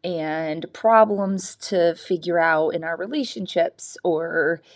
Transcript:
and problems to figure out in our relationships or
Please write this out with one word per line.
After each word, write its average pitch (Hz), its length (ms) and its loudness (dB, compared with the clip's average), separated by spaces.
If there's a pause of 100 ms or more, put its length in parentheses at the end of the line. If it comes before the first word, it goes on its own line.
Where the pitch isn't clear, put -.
and 160 680 -6
problems 208 840 2
to 170 380 0
figure 170 440 -2
out 160 320 4
in 165 120 -4
our 165 140 -4
relationships 214 1040 -4
or 165 600 0 (140)